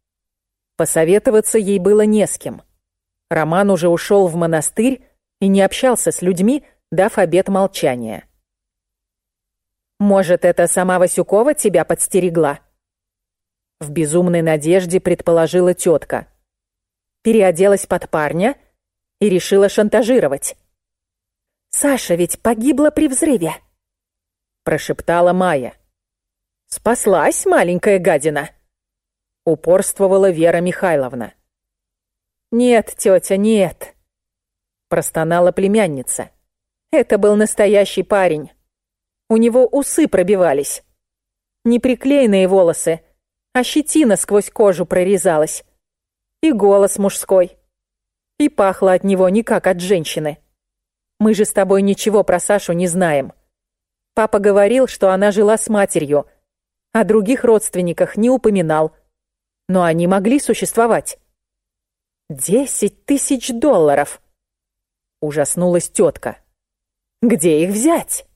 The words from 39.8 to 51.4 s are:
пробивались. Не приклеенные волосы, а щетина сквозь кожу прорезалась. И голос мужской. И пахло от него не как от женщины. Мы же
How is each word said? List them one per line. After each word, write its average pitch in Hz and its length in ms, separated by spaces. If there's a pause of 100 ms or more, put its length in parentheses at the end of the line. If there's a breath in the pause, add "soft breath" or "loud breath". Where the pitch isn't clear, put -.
пробивались. 175 800 (800)
Не 233 160
приклеенные 247 680
волосы, 170 540 (520)
а 247 120
щетина 294 520
сквозь 202 320
кожу 190 380
прорезалась. 180 800 (760)
И 320 120
голос 202 460
мужской. 190 600 (800)
И 294 100
пахло 196 440
от 185 100
него 190 260
не 208 140
как 190 240
от 185 140
женщины. 160 580 (840)
Мы 220 140
же 202 100